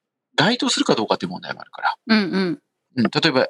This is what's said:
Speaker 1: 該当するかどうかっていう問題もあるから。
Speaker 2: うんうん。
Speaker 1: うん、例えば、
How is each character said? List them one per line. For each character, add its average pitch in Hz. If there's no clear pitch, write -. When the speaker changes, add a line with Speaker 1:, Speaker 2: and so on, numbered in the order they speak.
Speaker 1:
該 208
当 262
す -
る 277
か 156
ど 113
う -
か 95
っ -
て -
い 87
う -
問 90
題 78
も -
あ -
る -
か -
ら。 -
Speaker 2:
う 220
ん -
う 190
ん。 175
Speaker 1:
う 127
ん、 -
例 104
え 156
ば、 127